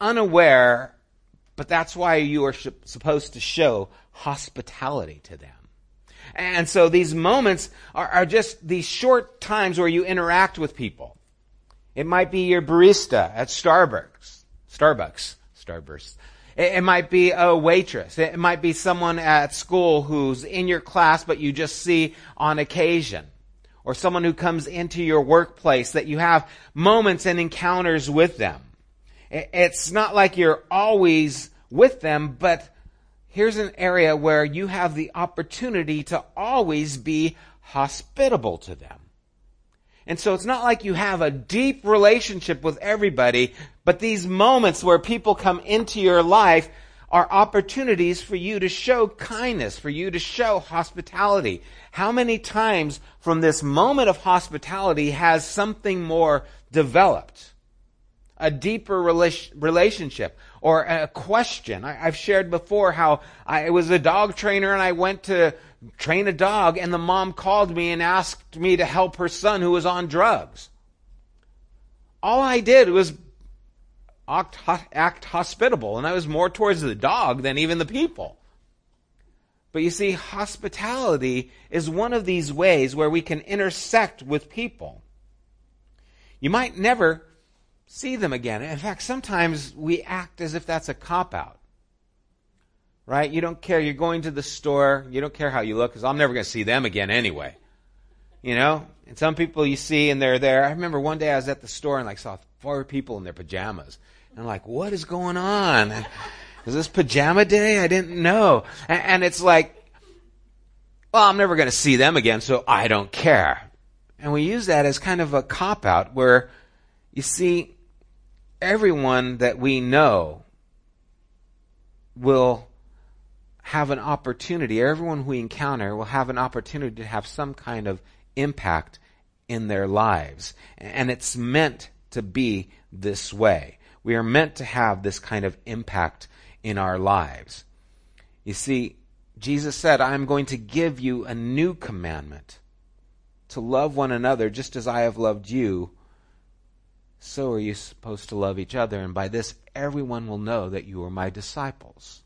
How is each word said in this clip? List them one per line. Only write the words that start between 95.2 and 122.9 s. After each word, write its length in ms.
don't 140
care 160
how 100
you 160
look, 160
'cause 120
I'm 120
never 160
gonna 120
see 180
them 240
again 240
anyway. 440
You 140
know? 320
And 120
some 160
people 320
you 100
see 320
and 140
they're 160
there. 260
I 60
remember 280
one 200
day 120
I 60
was 140
at 100
the 80
store 300
and, 80
like, 100
saw 220
four 240
people 340
in 60
their 100
pajamas. 640
And 100
I'm 60
like, 200
"What 280
is 100
going 320
on? 560
Is 80
this 160
pajama 560
day? 340
I 100
didn't 320
know." 440
A-, 40
and 300
it's 200
like, 340
"Well, 120
I'm 120
never 200
gonna 140
see 260
them 200
again, 240
so 260
I 220
don't 240
care." 580
And 140
we 100
use 240
that 200
as 120
kind 220
of 140
a 80
cop-out 720
where, 340
you 80
see, 560
everyone 760
that 200
we 240
know 600
will 500